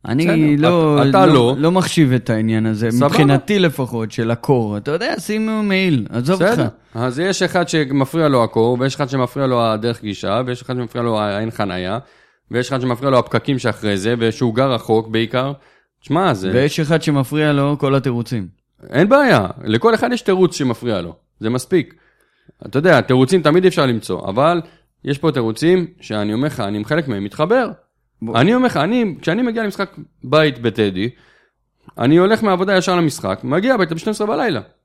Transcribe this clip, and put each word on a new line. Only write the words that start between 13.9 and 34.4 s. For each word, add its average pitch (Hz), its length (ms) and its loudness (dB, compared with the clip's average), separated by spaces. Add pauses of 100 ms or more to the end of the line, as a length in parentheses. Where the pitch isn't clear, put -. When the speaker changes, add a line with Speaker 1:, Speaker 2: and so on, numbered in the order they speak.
Speaker 2:
זה, 110 220 -2
ושהוא 113 360 -2
גר 131 180 0
רחוק 110 340 0
בעיקר. 117 440 -2 (500)
תשמע, 165 320 0
זה 92 200 -4
Speaker 1:
ויש 139 260 2
אחד 156 220 0
שמפריע 147 520 0
לו 143 260 0
כל 139 160 0
התירוצים. 120 520 -2 (420)
Speaker 2:
אין 180 200 2
בעיה, 226 380 4 (160)
לכל 214 320 2
אחד 240 180 -2
יש 226 80 -4
תירוץ 185 340 2
שמפריע 120 460 -2
לו, 85 140 -12 (240)
זה 110 100 -4
מספיק. 127 440 -2 (720)
אתה - 120 -4
יודע, 151 240 4
תירוצים 131 400 2
תמיד 165 240 4
אפשר 165 200 2
למצוא, 107 420 -4
אבל 151 340 0 (440)
יש 139 120 -4
פה 160 140 0
תירוצים 143 560 0 (140)
שאני 104 320 -4
אומר 131 140 -2
לך, 123 120 -6
אני 104 180 -4
עם 107 80 -6
חלק 151 220 -2
מהם 101 160 -4
מתחבר. 190 460 -2 (560)
Speaker 1:
בוא. 113 120 -2
Speaker 2:
אני 185 180 4
אומר 254 120 2
לך, 202 100 -2
אני, 202 440 0
כשאני 190 200 -2
מגיע 226 220 -2
למשחק 196 320 -6 (280)
בית 139 360 2
בטדי, 107 500 -2 (880)
אני 139 200 4
הולך 208 260 2
מהעבודה 190 340 0
ישר 180 180 0
למשחק, 135 480 -2
מגיע 185 300 0
הביתה 170 220 0
בשתים 214 160 -6
עשרה 208 160 -4
בלילה. 220 340 -2 (240)